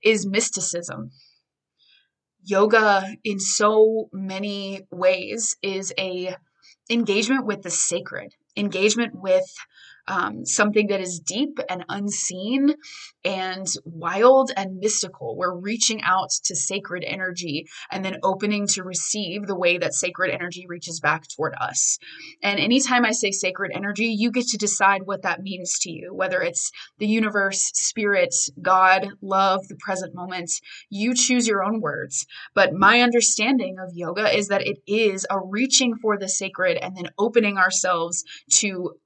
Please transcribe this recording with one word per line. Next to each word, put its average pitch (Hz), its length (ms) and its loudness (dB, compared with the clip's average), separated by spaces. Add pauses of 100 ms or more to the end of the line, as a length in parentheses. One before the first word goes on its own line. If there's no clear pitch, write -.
is 208 220 4
mysticism. 175 840 -4 (1300)
Yoga 202 800 4
in 202 160 -4
so 220 720 4
many 196 680 -6 (100)
ways 185 720 0
is 190 360 -4
a 185 380 -6 (540)
engagement 226 560 2
with 196 180 -4
the 180 60 -8
sacred, - 640 -4 (220)
engagement 208 600 0
with, 185 380 2 (540)
um, 208 380 -4
something 208 420 2
that 196 120 0
is 180 200 -6
deep 254 400 -4 (100)
and 180 180 -8
unseen 202 880 -2 (480)
and 190 420 -4 (200)
wild 196 680 4
and 190 240 -6
mystical. 196 580 -4
We're 180 180 -2
reaching 214 480 -2
out 185 260 2 (160)
to 185 100 -4
sacred 190 520 -4
energy 175 600 -6 (220)
and 190 140 -6
then 190 180 -6
opening 202 520 0
to 190 100 -4
receive 185 640 -4
the 196 80 -2
way 175 220 4
that 170 160 -2
sacred 180 380 -2
energy 175 360 -8
reaches 170 320 -10
back 156 280 -2
toward - 320 -6
us. - 380 -2 (440)
And 202 180 0
anytime 247 460 4
I 262 60 2
say 202 200 0
sacred 185 420 -4
energy, 202 340 -2
you 226 240 0
get 240 160 0
to 214 100 -4
decide 196 480 2
what 190 160 -6
that 180 200 -4
means 185 380 -6
to 175 120 -4
you, 180 220 -12
whether 185 280 0
it's - 300 -4 (260)
the 214 100 -2
universe, 208 680 0
spirit, 196 640 2 (260)
God, 185 460 6 (140)
love, 190 480 2
the - 80 -14
present 185 360 -6
moment. 180 380 -8 (380)
You 214 260 0
choose 247 320 2
your 196 160 2
own 220 160 0
words. 143 460 -6 (280)
But 185 200 4
my 208 280 6
understanding 233 800 2
of 180 140 -10
yoga 175 420 0
is 202 140 0
that 196 180 0
it - 180 -4
is 202 440 2
a 196 100 0
reaching 226 560 2
for 214 220 0
the 190 100 -6
sacred 185 500 -2
and 185 200 -8
then 175 200 -8
opening 214 400 4
ourselves 180 680 0 (300)
to 185 400 0 (100)